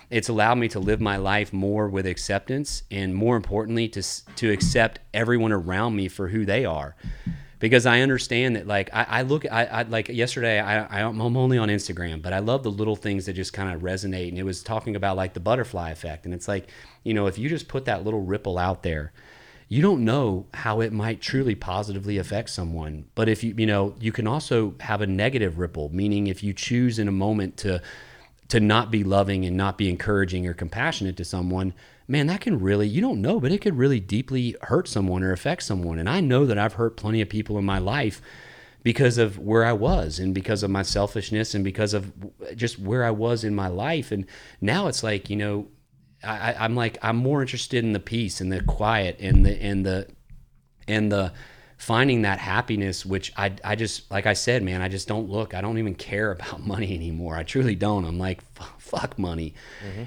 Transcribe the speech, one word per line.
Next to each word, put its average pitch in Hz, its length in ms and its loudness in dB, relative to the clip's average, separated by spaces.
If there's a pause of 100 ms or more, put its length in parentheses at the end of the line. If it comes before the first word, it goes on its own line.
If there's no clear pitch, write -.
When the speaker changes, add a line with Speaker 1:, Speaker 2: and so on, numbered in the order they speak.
(100)
Speaker 1:
it's 117 180 0
allowed 113 300 4
me 120 100 2
to - 120 -4
live 104 200 0
my 101 160 0
life 98 360 0
more 101 360 0
with 95 180 -2
acceptance 104 840 -4
and, 95 240 -2
more 113 220 4
importantly, 110 520 -2
to 101 120 -6
s-, - 220 -8 (140)
to 113 140 2
accept 110 500 4 (120)
everyone 113 400 2
around 98 440 0
me 98 120 0
for 95 200 -6
who 110 160 0
they 107 200 2
are. 76 300 -4 (680)
Because 117 260 6
I 120 140 6
understand 127 560 2
that, 92 100 -6
like, 98 260 0
I, 113 160 2
I 117 140 0
look, 143 260 0
I, 113 180 2
I, 113 160 -4
like, 113 260 -2
yesterday, 117 500 0
I, 104 240 0
I, 98 220 -4
I'm 110 160 -2
only 127 380 4
on 110 100 2
Instagram, 87 520 -2
but 87 120 -4
I 95 80 0
love 127 240 0
the 110 80 -2
little 107 240 0
things 101 300 -2
that 98 80 -6
just 90 180 -6
kinda 95 260 -6
resonate. 92 520 -4
And 87 80 -6
it 92 40 -4
was 92 220 -6
talking 110 320 -4
about, 95 200 0
like, 92 180 -2
the - 40 -8
butterfly 95 520 -2
effect. 80 340 -10
And 90 100 -6
it's 87 140 -10
like, 98 220 -4 (340)
you 113 100 0
know, 101 140 2
if 95 100 -4
you 123 100 -4
just 156 200 -4
put 131 160 -6
that 98 200 -2
little 107 180 -2
ripple 92 360 -2
out 92 240 -2
there, 78 300 -4 (560)
you 120 120 2
don't 160 240 4
know 110 480 2
how 113 280 -2
it 113 120 0
might 110 280 -2
truly 131 340 0
positively 98 640 -4
affect 101 320 -4
someone. 80 540 -6 (100)
But 113 140 2
if 110 160 2
you, 113 120 -2
you 110 100 2
know, 101 340 2
you 110 100 0
can 110 160 -2
also 117 540 0
have 107 200 -2
a 104 60 0
negative 98 540 0
ripple, 80 340 -4
meaning 101 320 2
if 95 160 -4
you 101 100 -2
choose 120 460 0
in 104 80 0
a 98 60 2
moment 98 460 0
to, 92 220 -2 (680)
to 120 100 4
not 107 320 6
be 107 140 2
loving 98 420 2
and 90 100 0
not 95 220 0
be 98 100 2
encouraging 92 600 0
or 85 40 -4
compassionate 95 640 -4
to 90 80 -6
someone, 92 480 -2 (340)
man, 143 200 0
that 180 160 -2
can 185 180 0
really, 101 260 4
you 113 140 0
don't 214 220 0
know, 180 180 2
but 143 100 0
it 202 120 0
could 170 160 0
really 131 220 4
deeply 120 600 -2
hurt - 260 2
someone 92 340 0
or 95 100 2
affect 143 300 -2
someone. 87 360 -2
And 82 100 -2
I 175 120 2
know 139 240 4
that 110 140 2
I've 107 160 0
hurt 117 240 0
plenty 110 240 0
of 98 80 -2
people 107 260 -2
in 98 80 0
my 98 140 2
life 107 420 -2 (600)
because 120 340 4
of 104 220 2
where 113 260 4
I 117 80 4
was 101 460 2
and 92 160 0
because 98 280 0
of 98 80 0
my 95 120 2
selfishness 104 720 0
and 101 100 2
because 101 300 0
of 98 260 -2
w-, - 360 -12
just 117 220 -2
where 110 260 0
I 117 60 2
was 113 340 0
in 104 100 0
my 95 140 0
life. 127 440 -2
And 98 140 -4 (340)
now 156 280 0
it's - 140 -2
like, 107 280 -2
you 101 60 -2
know, 104 320 -2 (560)
I, 107 280 -2
I, 110 120 -2
I'm 113 120 2
like, 117 260 -2
I'm 113 140 2
more 135 240 2
interested 123 440 -2
in 113 80 2
the 101 80 0
peace 113 400 -4
and 92 120 -2
the 92 100 -2
quiet 104 580 2
and 98 260 8
the, 104 160 2
and 98 240 0
the, 95 220 -2 (800)
and 104 220 2
the 98 220 2 (460)
finding 120 440 4
that 98 160 2
happiness, 98 680 -2
which 95 300 -4
I, 98 160 0 (120)
I 104 100 0
just, 110 360 -4
like 101 160 0
I 104 80 4
said, 120 280 2
man, 92 200 -2
I 95 60 -2
just 95 200 -6
don't 107 220 -2
look, 107 240 -4
I 92 60 -2
don't 113 180 -2
even 107 160 -2
care 104 360 -2
<laughs> - 20 -4
about - 340 -10
money 98 280 -2
anymore. 82 420 -4
I 85 80 -4
truly 127 300 2
don't. 101 300 0
I'm 82 140 -4
like, 92 240 -4 (180)
"F-, - 180 -16
fuck - 400 -6
money. 82 360 -4 (300)
Speaker 2:
Mm-hmm. 101 220 -10